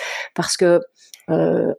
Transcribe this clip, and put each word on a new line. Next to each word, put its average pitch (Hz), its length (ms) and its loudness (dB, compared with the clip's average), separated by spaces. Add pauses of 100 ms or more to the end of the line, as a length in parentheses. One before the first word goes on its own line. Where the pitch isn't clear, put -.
(340)
parce - 220 -4
que, 175 240 4 (480)
euh, 165 500 0